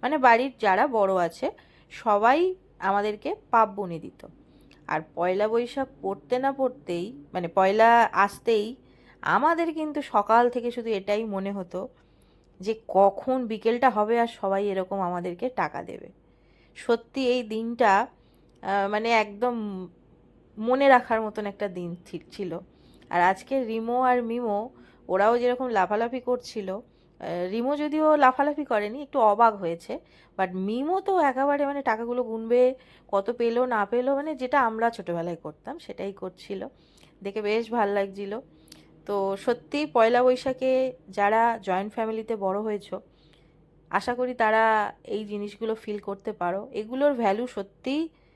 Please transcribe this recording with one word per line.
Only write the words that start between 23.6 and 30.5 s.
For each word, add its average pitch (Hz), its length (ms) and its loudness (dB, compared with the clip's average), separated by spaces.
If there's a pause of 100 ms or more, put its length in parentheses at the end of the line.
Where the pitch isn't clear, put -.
রিমো 226 380 -2
আর 247 200 2
মিমো 226 480 -4 (380)
ওরাও 208 300 4
যেরকম 247 300 0
লাফালাফি 220 520 0
করছিল, 226 600 -6 (720)
রিমো 233 200 -2 (100)
যদিও 302 240 0 (180)
লাফালাফি 285 480 2
করেনি, 214 340 -2
একটু 277 120 -4 (140)
অবাক 226 200 6 (100)
হয়েছে, 170 300 -6 (460)
but 185 120 0 (160)